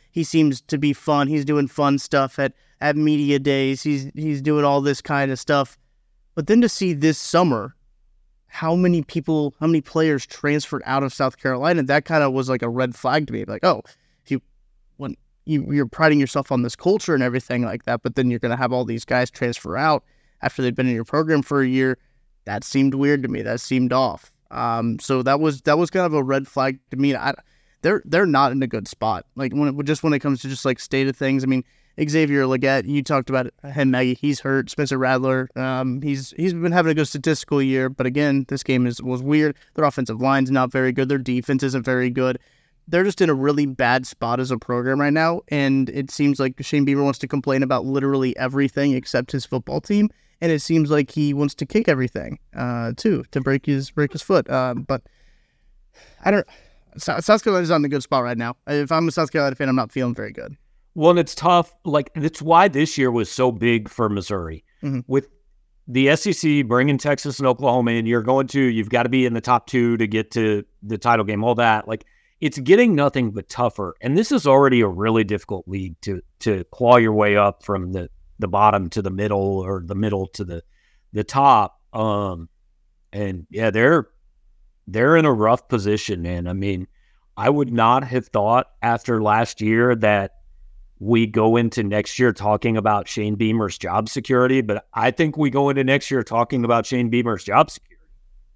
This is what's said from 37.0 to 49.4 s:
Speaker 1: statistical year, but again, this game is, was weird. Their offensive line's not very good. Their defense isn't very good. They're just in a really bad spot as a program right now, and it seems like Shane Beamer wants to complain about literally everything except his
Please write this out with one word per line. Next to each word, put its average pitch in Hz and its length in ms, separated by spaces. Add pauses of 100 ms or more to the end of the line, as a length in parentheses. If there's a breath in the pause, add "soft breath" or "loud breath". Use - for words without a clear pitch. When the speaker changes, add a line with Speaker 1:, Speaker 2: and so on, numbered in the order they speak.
Speaker 1:
statistical 147 540
year, 131 280
but 131 160
again, 139 420
this 139 160
game 123 240
is, 120 140
was 127 200
weird. 147 340 (200 soft breath)
Their 156 100
offensive 120 340
line's 135 300
not 131 220
very 131 200
good. 131 160
Their 139 100
defense 127 440
isn't 131 220
very 127 260
good. 127 300 (480)
They're 175 160
just 196 180
in 170 80
a 151 40
really 143 320
bad 127 420
spot 120 320
as 127 100
a 123 80
program 127 420
right 143 140
now, 165 360
and 135 400
it 135 200
seems 143 300
like 131 220
Shane 143 220
Beamer 139 200
wants 139 160
to 135 80
complain 135 360
about 127 220
literally 135 520
everything 139 560
except 123 380
his 131 140